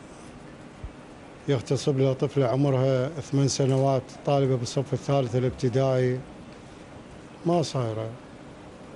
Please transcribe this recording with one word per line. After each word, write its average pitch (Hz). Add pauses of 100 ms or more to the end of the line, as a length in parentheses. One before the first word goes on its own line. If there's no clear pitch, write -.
(1500)
يغتصب 139
له 135
طفلة 135
عمرها 131
ثمان 139
سنوات، 135 (220)
طالبة 139
بالصف 127
الثالث 127
الابتدائي. 127 (1300)
ما 170
صايرة. 113 (880)